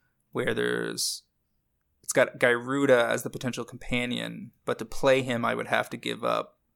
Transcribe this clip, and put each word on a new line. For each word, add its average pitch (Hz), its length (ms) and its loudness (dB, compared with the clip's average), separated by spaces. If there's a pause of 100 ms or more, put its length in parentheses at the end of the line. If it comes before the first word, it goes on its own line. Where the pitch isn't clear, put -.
(320)
where 123 220 -2
there's, 117 680 -2 (800)
it's - 120 -6
got 131 260 2
Gyruda 123 720 4
as 120 120 0
the 131 80 -8
potential 120 360 -6
companion, 123 840 -6 (120)
but - 160 -4
to 117 60 -6
play 131 360 4
him, 120 240 -2
I 113 80 2
would 117 140 -4
have 113 240 0
to 120 60 -8
give 117 260 -6
up 113 360 -2 (160)